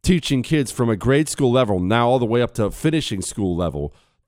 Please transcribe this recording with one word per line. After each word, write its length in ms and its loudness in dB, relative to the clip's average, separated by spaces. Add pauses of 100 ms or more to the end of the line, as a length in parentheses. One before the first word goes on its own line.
teaching 420 0
kids 280 0
from 180 0
a 60 2
grade 320 2
school 240 0
level, 300 2
now 260 2
all 120 2
the 60 0
way 160 0
up 120 -2
to 180 0
finishing 500 -2
school 320 -4
level, 400 -4 (340)